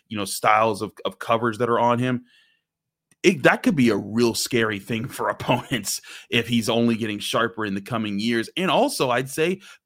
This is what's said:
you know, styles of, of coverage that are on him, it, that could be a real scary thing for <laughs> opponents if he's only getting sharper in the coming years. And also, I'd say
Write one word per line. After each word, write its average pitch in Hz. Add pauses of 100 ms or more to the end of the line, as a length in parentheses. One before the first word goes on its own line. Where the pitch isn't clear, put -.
you 107
know, 101
styles 107
of, 98 (120)
of 98
coverage 117
that 117
are 117
on 120
him, 123 (1000)
it, 160
that 180
could 220
be 123
a 101
real 110
scary 110
thing 117
for 110
<laughs> -
opponents 120 (300)
if 117
he's 117
only 117
getting 107
sharper 113
in 98
the 101
coming 107
years. 113
And 175
also, 175
I'd 131
say 170 (260)